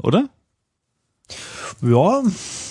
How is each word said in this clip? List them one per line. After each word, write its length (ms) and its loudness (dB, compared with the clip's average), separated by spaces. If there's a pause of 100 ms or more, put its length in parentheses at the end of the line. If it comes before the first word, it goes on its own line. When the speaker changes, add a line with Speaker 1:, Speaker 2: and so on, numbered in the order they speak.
Speaker 1:
oder? 240 2 (1500)
Speaker 2:
Ja. 400 4 (480)